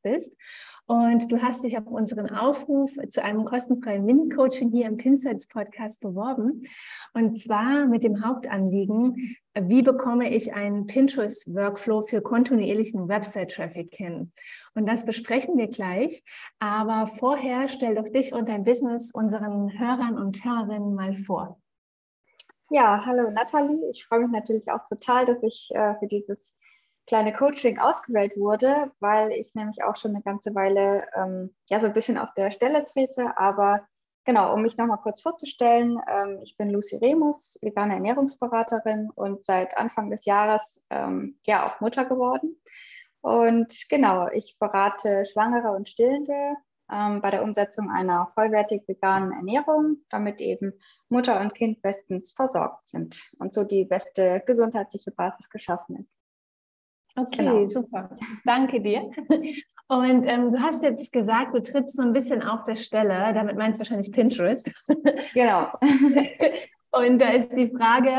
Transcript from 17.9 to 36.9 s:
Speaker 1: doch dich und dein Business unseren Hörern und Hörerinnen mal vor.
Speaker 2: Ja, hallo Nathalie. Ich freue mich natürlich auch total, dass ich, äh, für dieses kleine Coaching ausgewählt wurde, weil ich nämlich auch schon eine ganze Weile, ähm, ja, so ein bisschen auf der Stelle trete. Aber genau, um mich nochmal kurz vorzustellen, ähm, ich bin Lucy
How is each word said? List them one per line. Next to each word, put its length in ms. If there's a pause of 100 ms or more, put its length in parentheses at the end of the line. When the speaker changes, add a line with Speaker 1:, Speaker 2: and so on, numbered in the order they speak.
Speaker 1:
doch 160
dich 200
und 160
dein 160
Business 480
unseren 680
Hörern 400
und 260
Hörerinnen 480
mal 220
vor. 420 (1120)
Speaker 2:
Ja, 340
hallo 240
Nathalie. 500 (120)
Ich 140
freue 160
mich 100
natürlich 400
auch 180
total, 360
dass 180
ich, 320
äh, 240
für 80
dieses 440 (540)
kleine 260
Coaching 460
ausgewählt 600
wurde, 640
weil 340
ich 200
nämlich 300
auch 120
schon 200
eine 80
ganze 320
Weile, 480 (120)
ähm, 380 (160)
ja, 100
so 60
ein 80
bisschen 240
auf 180
der 140
Stelle 340
trete. 540
Aber 440 (440)
genau, 260
um 120
mich 140
nochmal 200
kurz 240
vorzustellen, 800 (120)
ähm, 320
ich 140
bin 140
Lucy 260